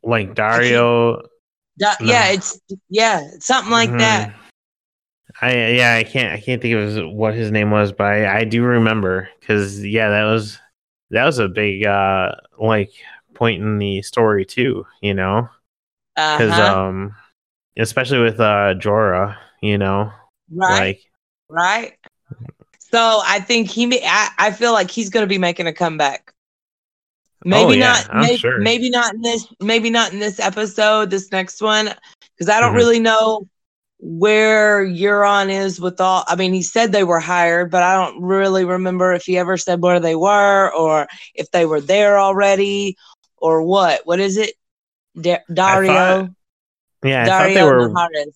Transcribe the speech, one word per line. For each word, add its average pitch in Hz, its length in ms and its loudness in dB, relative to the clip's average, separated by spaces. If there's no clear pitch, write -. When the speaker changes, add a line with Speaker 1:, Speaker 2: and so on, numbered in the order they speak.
Speaker 1:
Like 113 180 -2
Speaker 2:
I 101 100 -6
can't - 40 -18
Speaker 1:
Dario? 120 840 2
Speaker 2:
Da-, 202 220 0
Speaker 1:
No. - 100 -8
Speaker 2:
yeah, 233 200 2
it's, 190 280 -6
yeah, 202 380 0
something 226 320 -4
like 226 180 2
Speaker 1:
Mm-hmm. 240 100 -4
Speaker 2:
that. 220 360 -2
Speaker 1:
I, 120 300 0
yeah, 120 240 4
I 113 80 0
can't, 113 300 -4
I 87 60 -10
can't 123 220 -6
think 117 140 -2
of 107 60 0
his, 104 200 -4
what 104 320 -4
his 113 180 -4
name 107 200 0
was, 104 200 2
but 98 120 -4
I, 101 360 0
I 113 40 0
do 113 200 -2
remember, 110 640 0
'cause, 101 380 -2
yeah, 104 300 -2
that 104 160 0
was, 107 340 -4
that 113 160 0
was 147 140 0
a 104 80 0
big, 101 380 -2
uh, 98 480 0
like, 107 320 0
point 110 300 -2
in 107 160 -2
the 98 240 -4
story 107 420 0
too, 123 400 -4
you 101 140 -2
know? 98 340 -2
'Cause, 151 360 0
Speaker 2:
Uh-huh. 101 260 2
Speaker 1:
um, 98 280 -8
especially 127 420 -2
with, 113 200 0
uh, 101 360 2
Jorah, 101 640 -2
you 104 180 -2
know? 98 320 -2
Speaker 2:
Right. 185 180 -2
Speaker 1:
Like - 20 -20
Speaker 2:
Right. 180 480 -4
So 226 460 0
I 196 140 -2
think 226 300 -2
he 233 160 -2
may, 247 180 0
I, 190 340 -2
I 202 140 0
feel 233 220 0
like 208 180 0
he's 214 180 -6
gonna 220 180 0
be 196 120 -2
making 175 280 -4
a 156 60 -6
comeback. 151 580 -4
Maybe 185 180 4
Speaker 1:
Oh, - 80 6
yeah, - 80 6
Speaker 2:
not, 226 180 0
Speaker 1:
I'm - 100 2
Speaker 2:
may-, 247 160 2
Speaker 1:
sure. - 220 -2
Speaker 2:
maybe 233 300 0
not 240 260 0
in 226 60 -10
this, 233 240 -4
maybe 226 300 0
not 226 240 0
in 196 60 -8
this 208 200 -6
episode, 214 680 0
this 190 220 -6
next 190 300 -6
one, 214 260 0
'cause 175 100 -2
I 214 100 4
don't 240 100 2
Speaker 1:
Mm-hmm. 220 80 0
Speaker 2:
really 233 220 4
know 220 480 0
where 214 840 2
Euron 202 640 0
is 190 300 -4
with 180 220 -4
all, 185 260 2
I 170 80 -2
mean, 185 180 -2
he 185 80 -2
said 226 300 -2
they 202 140 2
were 170 160 2
hired, 170 500 0
but 180 120 2
I 180 100 4
don't 175 280 -2
really 190 440 0
remember 185 480 0
if 175 100 -2
he 185 140 -2
ever 180 200 0
said 175 240 -2
where 180 180 4
they 165 160 0
were 196 580 2
or 156 340 0
if - 160 -8
they 170 140 2
were 156 160 0
there 202 380 4
already 196 800 0
or 160 260 2
what. 180 420 2
What 175 140 0
is 196 180 -2
it? 214 180 -4
Da-, 175 140 0
Speaker 1:
I - 40 2
thought - 180 -10
Speaker 2:
Dario? 190 800 2
Speaker 1:
Yeah, 135 200 0
I - 40 2
thought 113 200 4
they 190 80 2
Speaker 2:
Dario 185 120 6
Speaker 1:
were 123 220 4
Speaker 2:
Naharis. 151 460 -4